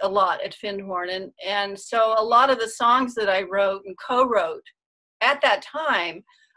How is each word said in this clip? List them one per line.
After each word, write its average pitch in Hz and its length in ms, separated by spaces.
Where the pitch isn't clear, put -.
a 196 60
lot 190 360
at - 120
Findhorn, 196 540
and, 190 220
and 202 320
so 220 400
a 220 60
lot 240 280
of 247 80
the 226 100
songs 247 460
that 214 120
I 190 140
wrote 196 440
and 185 120
co-wrote 226 640
at 277 200
that 208 220
time 202 600